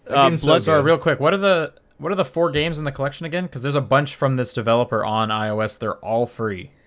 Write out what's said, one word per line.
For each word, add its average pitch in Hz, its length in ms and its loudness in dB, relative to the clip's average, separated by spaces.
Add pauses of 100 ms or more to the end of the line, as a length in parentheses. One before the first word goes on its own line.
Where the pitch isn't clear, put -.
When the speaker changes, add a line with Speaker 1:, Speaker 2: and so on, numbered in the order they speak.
Speaker 1:
That - 120 -6
Speaker 2:
Uh, 139 120 6
Speaker 1:
game's 165 140 -2
so 143 60 0
Speaker 2:
Bloods- 160 180 4
Speaker 3:
Sorry, 156 160 4
Speaker 1:
good. 139 40 0
Speaker 3:
real 165 120 4
quick. 151 220 0
What 151 120 2
are 196 60 2
the, 190 340 0 (240)
what 156 160 -6
are 202 40 -4
the 190 80 0
four 170 260 0
games 151 280 -2
in 156 60 -6
the 139 80 -4
collection 139 340 -6
again? 175 220 -4
'Cause 123 140 -12
there's 143 120 -2
a 143 60 0
bunch 135 340 0
from 135 220 0
this 123 160 -2
developer 117 520 0
on 110 260 0
I 107 180 -2
O 107 120 -2
S. 107 160 -2
They're 110 200 -6
all 113 300 -2
free. 104 420 -6 (180)